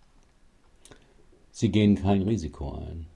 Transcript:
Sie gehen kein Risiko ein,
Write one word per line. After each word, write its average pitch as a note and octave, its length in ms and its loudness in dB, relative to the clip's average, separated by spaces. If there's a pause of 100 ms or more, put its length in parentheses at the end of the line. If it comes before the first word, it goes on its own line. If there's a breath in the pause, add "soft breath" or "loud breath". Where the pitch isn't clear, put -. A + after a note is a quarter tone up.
(1500 loud breath)
Sie A2+ 180 -2
gehen G#2 260 6
kein G2 260 0
Risiko F#2 520 -4
ein, D#2+ 420 -12